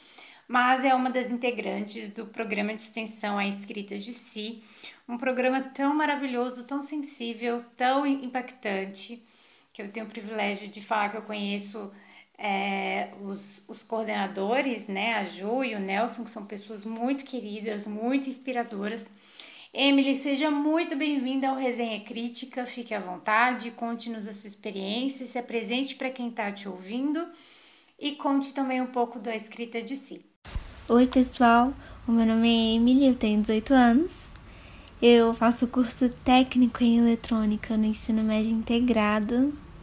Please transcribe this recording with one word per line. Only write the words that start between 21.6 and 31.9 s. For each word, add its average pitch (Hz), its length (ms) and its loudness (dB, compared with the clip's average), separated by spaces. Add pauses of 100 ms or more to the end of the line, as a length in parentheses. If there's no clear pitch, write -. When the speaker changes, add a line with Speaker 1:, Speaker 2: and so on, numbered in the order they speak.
Speaker 1:
Crítica, 233 640 -8
fique 233 300 -10
à 208 60 -4
vontade, 214 720 0
conte-nos 233 560 -8
a 214 60 -10
sua 202 140 -10
experiência, 214 800 -6
se 247 140 -8
apresente 240 560 -4
pra 262 160 -4
quem 240 180 -6
tá 214 220 -4
te 202 180 -10
ouvindo 254 580 -4 (680)
e 285 140 -4
conte 277 420 -2
também 262 260 -2
um 254 60 -2
pouco 240 320 -4
da 220 180 -6
Escrita 233 460 -10
de 233 140 -8
Si. - 280 -14 (640)
Speaker 2:
Oi, 240 200 8
pessoal, 254 680 6 (340)